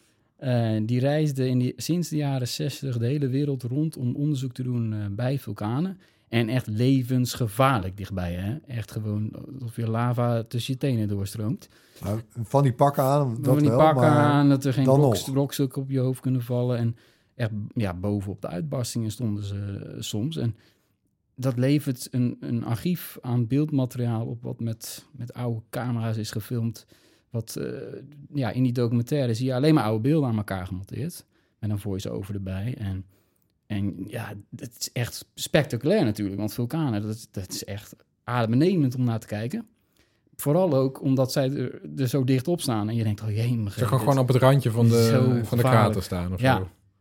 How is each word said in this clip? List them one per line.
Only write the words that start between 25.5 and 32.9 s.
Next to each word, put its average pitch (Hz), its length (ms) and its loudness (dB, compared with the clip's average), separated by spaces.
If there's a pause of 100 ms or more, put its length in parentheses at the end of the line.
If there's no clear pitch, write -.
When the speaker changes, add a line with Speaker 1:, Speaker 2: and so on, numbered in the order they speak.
Speaker 1:
camera's 117 480 -2
is 107 140 -6
gefilmd. 113 540 -4 (440)
Wat, - 260 -6
eh, - 120 -6 (640)
ja, 127 180 -2
in 127 120 0
die 127 100 4
documentaire 120 600 0
zie 117 120 -2
je 131 100 0
alleen 147 180 4
maar 147 100 4
oude 110 260 0
beelden 147 200 4
aan 110 80 0
elkaar 95 300 -4
gemonteerd. 98 580 -8 (340)
Met 107 100 -4
een 104 100 -2
voice-over 101 560 -6
erbij. 98 420 -6
En, 95 280 -6 (600)